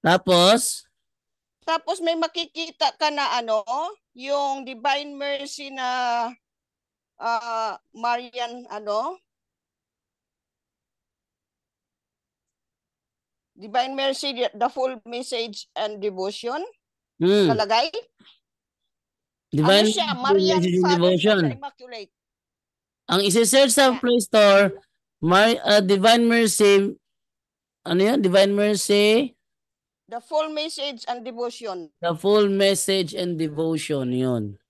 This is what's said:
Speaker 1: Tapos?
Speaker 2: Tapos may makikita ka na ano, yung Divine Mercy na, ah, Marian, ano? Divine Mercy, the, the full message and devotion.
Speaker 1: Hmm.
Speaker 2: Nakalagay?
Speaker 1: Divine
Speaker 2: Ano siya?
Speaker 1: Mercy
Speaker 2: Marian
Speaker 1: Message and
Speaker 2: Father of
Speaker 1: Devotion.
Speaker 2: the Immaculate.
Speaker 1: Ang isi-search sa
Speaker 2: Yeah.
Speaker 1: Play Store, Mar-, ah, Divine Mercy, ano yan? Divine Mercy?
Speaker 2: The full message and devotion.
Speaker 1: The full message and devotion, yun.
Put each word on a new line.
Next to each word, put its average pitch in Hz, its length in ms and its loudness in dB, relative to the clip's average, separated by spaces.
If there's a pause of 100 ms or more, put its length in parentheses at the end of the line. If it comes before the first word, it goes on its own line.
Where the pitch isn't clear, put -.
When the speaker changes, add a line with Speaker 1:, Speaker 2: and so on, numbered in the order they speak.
Speaker 1:
Tapos? 185 840 2 (760)
Speaker 2:
Tapos 330 380 -4
may 330 160 -2
makikita 330 760 -6
ka - 160 -2
na - 260 -4
ano, 220 280 -2 (480)
yung 277 520 -6
Divine 277 500 -6
Mercy 277 560 -10
na, 254 180 -8 (1300)
ah, 226 560 -6 (180)
Marian, 240 760 -8
ano? 214 500 -6 (4000)
Divine 247 400 -4
Mercy, 269 400 -4
the, 240 220 -2
the 233 140 -2
full 262 360 -4
message 233 680 -10
and 208 260 -6
devotion. 208 600 -8 (560)
Speaker 1:
Hmm. 190 260 4
Speaker 2:
Nakalagay? 220 460 0 (1600)
Speaker 1:
Divine 190 320 4
Speaker 2:
Ano 214 60 2
siya? 339 180 -4
Speaker 1:
Mercy 180 140 -6
Speaker 2:
Marian 190 320 2
Speaker 1:
Message 180 160 0
and 180 100 0
Speaker 2:
Father 180 140 2
of 175 80 0
Speaker 1:
Devotion. 185 400 2
Speaker 2:
the 135 100 -2
Immaculate. 233 580 -18 (1000)
Speaker 1:
Ang 185 100 2
isi-search 233 500 4
sa 277 140 4
Speaker 2:
Yeah. 254 140 2
Speaker 1:
Play 240 200 2
Store, 202 440 6 (580)
Mar-, 196 400 4
ah, 208 220 4
Divine 202 420 4
Mercy, 208 680 4 (880)
ano 175 180 0
yan? 226 160 2
Divine 196 380 4
Mercy? 208 800 2 (720)
Speaker 2:
The 233 120 -14
full 311 300 -4
message 294 560 -8
and 247 180 -10
devotion. 226 640 -10 (100)
Speaker 1:
The 170 160 -4
full 202 360 2
message 196 640 0
and 180 240 -6
devotion, 151 760 -4
yun. 123 480 -4 (100)